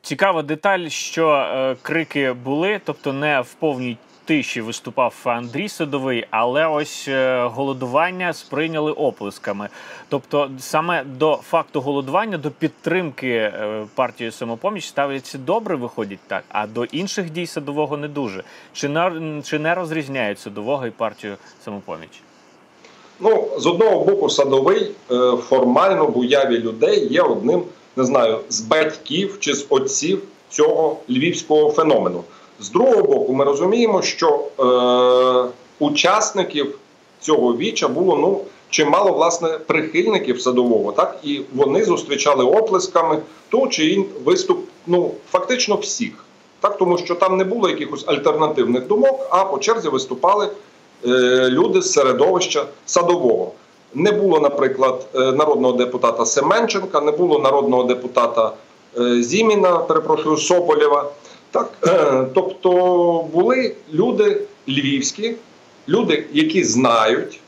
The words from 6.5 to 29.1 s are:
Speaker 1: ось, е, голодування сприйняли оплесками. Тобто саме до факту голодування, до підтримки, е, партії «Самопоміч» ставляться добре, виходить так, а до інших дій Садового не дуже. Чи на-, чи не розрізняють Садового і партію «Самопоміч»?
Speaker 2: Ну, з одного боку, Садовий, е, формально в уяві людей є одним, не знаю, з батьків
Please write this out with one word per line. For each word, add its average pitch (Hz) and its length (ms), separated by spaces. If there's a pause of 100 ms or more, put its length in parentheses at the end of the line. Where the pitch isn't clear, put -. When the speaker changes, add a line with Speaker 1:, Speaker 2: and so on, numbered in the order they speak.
Speaker 1:
ось, 147 400
е, 131 360
голодування 139 920
сприйняли 151 580
оплесками. 104 760 (400)
Тобто 143 400 (100)
саме 160 440
до 139 360 (100)
факту 156 320
голодування, 143 560
до 147 140
підтримки, 147 760
е, 107 580 (100)
партії 120 360
«Самопоміч» 139 540
ставляться 139 520
добре, 190 380
виходить 113 520
так, 95 220
а 107 180
до 117 180
інших 185 440
дій 165 180
Садового 147 500
не 147 100
дуже. 127 360 (300)
Чи - 160
на-, 160 540
чи 151 160
не 160 160
розрізняють 139 640
Садового 113 480
і 113 40
партію 104 440 (300)
«Самопоміч»? 90 560 (1000)
Speaker 2:
Ну, - 280 (100)
з 131 80
одного 175 400
боку, - 240
Садовий, 143 640 (200)
е, 123 200 (180)
формально 151 560
в 120 120
уяві 123 420
людей 117 480
є 160 140
одним, 139 420 (320)
не 131 80
знаю, 120 360 (100)
з - 120
батьків 156 800